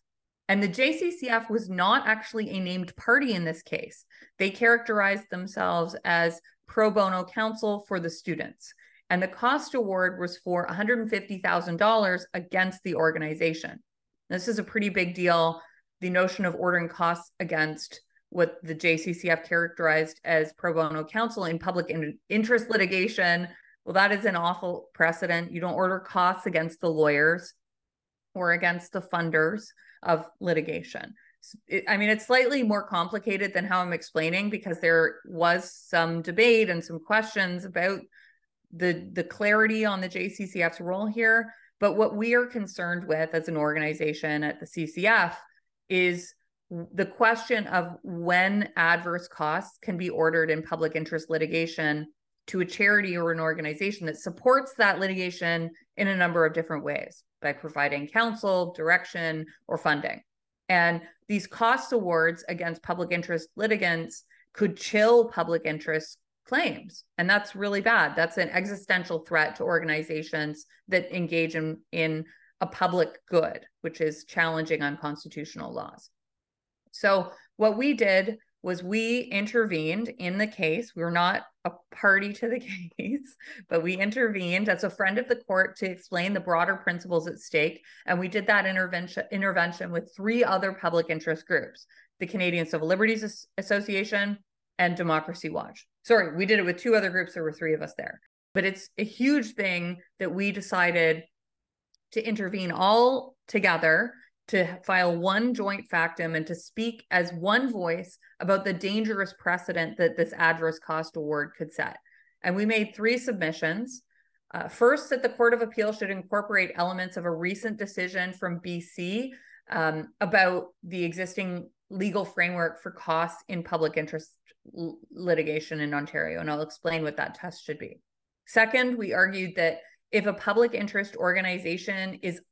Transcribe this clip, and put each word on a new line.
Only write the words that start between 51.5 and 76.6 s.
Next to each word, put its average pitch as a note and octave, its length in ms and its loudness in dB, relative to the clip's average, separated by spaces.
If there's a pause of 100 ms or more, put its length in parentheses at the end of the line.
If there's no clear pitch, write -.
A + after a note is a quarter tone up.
to F#3 120 -4
a F3 60 0
charity G3+ 500 2
or E3+ 160 0
an E3 80 -2
organization D#3+ 680 -4
that D3+ 100 -6
supports B3+ 600 2
that G3 220 4
litigation F3+ 680 -2 (260)
in G3+ 120 0
a G3 100 0
number E3+ 280 4
of D#3+ 80 2
different D#3+ 300 -4
ways, - 400 -8 (180)
by C#3+ 120 0
providing C#3+ 540 -2
counsel, G3+ 680 0
direction, E3 720 0 (220)
or E3+ 100 -2
funding. D3 440 -2 (460)
And E3+ 340 4 (260)
these G3+ 200 -2
cost B3+ 460 2
awards E3+ 560 2
against E3+ 340 -6
public F3 280 -4
interest E3+ 440 -4
litigants F3+ 680 -2 (300)
could G3 220 0
chill A3+ 540 6
public E3+ 360 0
interest D#3 520 -4 (300)
claims. B3+ 560 -2 (140)
And F3 100 0
that's G3+ 280 2
really G3+ 260 0
bad. E3 340 4
That's E3 220 2
an E3+ 120 0
existential F3+ 760 -2
threat D#3 300 2
to E3+ 80 -6
organizations D#3 1040 -2 (220)
that F3+ 280 0
engage E3 400 0
in, D#3 240 -4 (120)
in D#3+ 340 -2 (360)
a F#3 60 -2
public F3+ 420 0 (180)
good, - 380 0 (160)
which E3 200 -8
is D#3 240 -2
challenging D#3+ 580 0
unconstitutional D3 920 -8
laws. - 380 -12 (800)